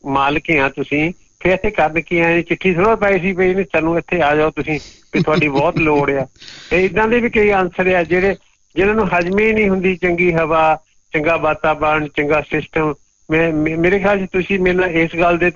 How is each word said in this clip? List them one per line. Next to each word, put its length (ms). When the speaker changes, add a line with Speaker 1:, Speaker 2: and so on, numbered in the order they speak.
Speaker 1:
ਮਾਲਕ 440
ਆ 180
ਤੁਸੀਂ, 440
ਫਿਰ 120
ਇੱਥੇ 180
ਕਰਨ 300
ਕੀ 180
ਆਏ? 240
ਚਿੱਠੀ 320
ਥੋੜ੍ਹਾ 220
ਪਾਈ 240
ਸੀ 120
ਵੀ 180
ਇਹਨੇ 120
ਸਾਨੂੰ 360
ਇੱਥੇ 240
ਆ 140
ਜਾਓ 140
ਤੁਸੀਂ, 300
ਵੀ 60
ਤੁਹਾਡੀ 280
ਬਹੁਤ 300
ਲੋੜ 320
ਆ। 160
Speaker 2:
<laughs> 220
Speaker 1:
ਤੇ 140
ਇੱਦਾਂ 240
ਦੇ 120
ਵੀ 100
ਕਈ 180
ਆਨਸਰ 380
ਆ 160
ਜਿਹੜੇ, 340
ਜਿਨ੍ਹਾਂ 200
ਨੂੰ 120
ਹਜਮ 300
ਹੀ 140
ਨਹੀਂ 160
ਹੁੰਦੀ 280
ਚੰਗੀ 360
ਹਵਾ, 460
ਚੰਗਾ 240
ਵਾਤਾਵਰਣ, 800
ਚੰਗਾ 240
ਸਿਸਟਮ। 540
ਮੈਂ, 220
ਮੇ-, 260
ਮੇਰੇ 200
ਖਿਆਲ 280
'ਚ 60
ਤੁਸੀਂ 280
ਮੇਰੇ 160
ਨਾਲ 140
ਇਸ 200
ਗੱਲ 180
ਦੇ 180